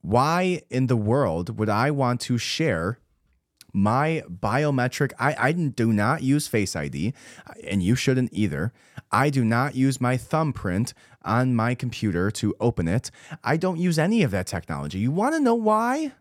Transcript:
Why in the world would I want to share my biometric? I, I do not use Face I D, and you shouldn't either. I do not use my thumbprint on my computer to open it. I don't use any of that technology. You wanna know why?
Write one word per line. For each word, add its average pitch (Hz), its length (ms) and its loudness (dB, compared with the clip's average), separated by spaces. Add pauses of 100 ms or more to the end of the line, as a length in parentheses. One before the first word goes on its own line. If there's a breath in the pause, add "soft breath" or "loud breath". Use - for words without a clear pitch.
Why 156 680 2
in 127 160 0
the 123 100 2
world 107 600 0
would 107 100 0
I 110 220 2
want 127 320 0
to 123 160 0
share 110 600 -2 (760)
my 131 540 2
biometric? 127 920 0
I, 139 200 0
I 131 140 2
do 143 400 2
not 110 300 2
use 139 260 2
Face 104 260 0
I 73 140 -4
D, 76 240 -2 (520 loud breath)
and 98 180 0
you 98 140 4
shouldn't 127 360 0
either. 90 400 -2 (380 loud breath)
I 131 180 2
do 135 160 2
not 120 300 0
use 131 260 0
my 127 160 0
thumbprint 117 760 -2 (300 soft breath)
on 123 300 2
my 117 200 0
computer 104 580 -2
to 101 260 -2
open 104 300 0
it. 98 220 -2 (340 loud breath)
I 135 120 0
don't 175 220 -2
use 175 180 0
any 190 280 2
of 107 80 0
that 92 140 -2
technology. 73 520 -6
You 120 140 0
wanna 247 260 0
know 254 160 4
why? 240 680 0